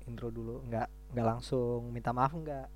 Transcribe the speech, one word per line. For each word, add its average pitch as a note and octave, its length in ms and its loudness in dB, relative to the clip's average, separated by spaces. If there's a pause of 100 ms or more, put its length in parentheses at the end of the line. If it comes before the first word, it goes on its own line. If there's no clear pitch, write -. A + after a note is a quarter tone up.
intro A#2 240 -4
dulu, A2+ 320 -4
nggak, - 480 -2
nggak A#2+ 80 2 (160)
langsung A#2+ 560 2
minta A#2+ 240 -2
maaf, C3+ 160 6
nggak. D3+ 320 -4 (100)